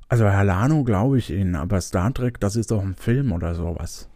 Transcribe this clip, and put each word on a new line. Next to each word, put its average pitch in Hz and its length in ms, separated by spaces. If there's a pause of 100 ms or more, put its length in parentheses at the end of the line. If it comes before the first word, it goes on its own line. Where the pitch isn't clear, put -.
Also 117 160
Herr 98 180
Lano 117 400
glaube 123 340
ich 110 140
Ihnen, 90 240
aber 87 260
Star 95 320
Trek, 123 260
das 101 160
ist 113 140
doch 107 140
ein 95 100
Film 123 380
oder 85 240
sowas. 82 600